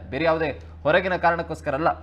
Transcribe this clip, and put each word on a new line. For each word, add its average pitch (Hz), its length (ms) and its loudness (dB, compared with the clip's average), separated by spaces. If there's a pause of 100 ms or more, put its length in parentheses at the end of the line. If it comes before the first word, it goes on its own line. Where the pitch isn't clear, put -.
(100)
ಬೇರೆ 135 140 -2
ಯಾವುದೇ 160 360 0 (220)
ಹೊರಗಿನ 180 340 2
ಕಾರಣಕ್ಕೋಸ್ಕರ 170 580 0
ಅಲ್ಲ. 156 140 0 (140)